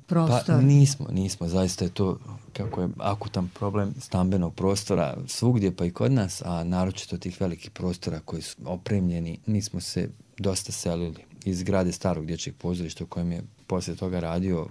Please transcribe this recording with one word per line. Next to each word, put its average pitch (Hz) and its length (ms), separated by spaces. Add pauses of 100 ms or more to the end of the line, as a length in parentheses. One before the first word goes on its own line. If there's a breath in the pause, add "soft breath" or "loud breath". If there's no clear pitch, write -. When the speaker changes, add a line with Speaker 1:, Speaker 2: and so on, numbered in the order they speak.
Speaker 1:
prostore? 156 380
Speaker 2:
Pa 127 160
nismo, 139 500
nismo. 92 360
Zaista 92 380
je 85 60
to, 95 280 (340)
kako 101 280
je 87 160
akutan 101 520 (100)
problem 101 400
stambenog 92 560
prostora 92 600 (100)
svugdje, 113 480
pa 87 100
i 87 60
kod 117 200
nas, 101 340
a 85 180
naročito 90 540
tih 90 240
velikih 87 300
prostora 87 480
koji 80 220
su - 240
opremljeni. 90 800
Mi 107 160
smo 92 200
se 90 280 (280)
dosta 95 340
selili 85 520 (220)
iz 92 140
zgrade 92 320
starog 85 340
dječjeg 82 300
pozorišta 87 480
u 85 40
kojem 87 240
je 85 120 (240)
poslije 87 280
toga 92 240
radio 85 520